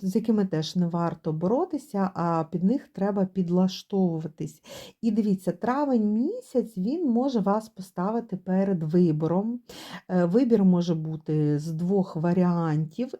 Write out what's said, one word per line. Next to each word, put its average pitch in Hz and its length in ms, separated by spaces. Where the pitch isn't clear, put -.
з 190 140
якими 214 300
теж 156 300
не 180 120
варто 165 460
боротися, 196 800
а 165 380
під 175 120
них 233 240
треба 196 380
підлаштовуватись. 180 1400
І 226 100
дивіться, 202 400
травень 233 600
місяць, 254 640
він 269 320
може 240 300
вас 208 300
поставити 196 680
перед 190 460
вибором. 175 760
Е, 180 160
вибір 226 380
може 175 320
бути 156 640
з 160 120
двох 180 440
варіантів, 175 1040